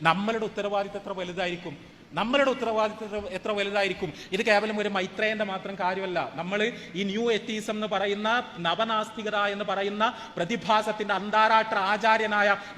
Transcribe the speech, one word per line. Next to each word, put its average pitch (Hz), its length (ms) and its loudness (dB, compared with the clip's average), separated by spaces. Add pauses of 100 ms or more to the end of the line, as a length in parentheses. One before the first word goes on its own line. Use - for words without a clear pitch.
നമ്മളുടെ 202 440 2
ഉത്തരവാദിത്തം 202 540 -4
എത്ര 202 120 -8
വലുതായിരിക്കും? 175 640 -6 (360)
നമ്മളുടെ 254 360 2
ഉത്തരവാദിത്തം 220 560 0
എത്ര, 202 240 -6
എത്ര 185 220 -4
വലുതായിരിക്കും? 196 640 0 (180)
ഇത് 208 140 0
കേവലം 214 340 4
ഒരു 208 100 0
മൈത്രേയന്റെ 208 560 0
മാത്രം 196 340 -6
കാര്യമല്ല. 185 540 -2
നമ്മൾ 196 380 0 (240)
ഈ 190 80 -2
ന്യൂ 220 280 0
എത്തീസം 214 440 -2
എന്ന് 214 120 -2
പറയുന്ന, 208 560 0 (160)
നവനാസ്തികത 214 760 0
എന്ന് 202 300 0
പറയുന്ന 202 480 0 (240)
പ്രതിഭാസത്തിന്റെ 214 760 0
അന്താരാഷ്ട്ര 220 640 4
ആചാര്യനായ 208 800 4 (200)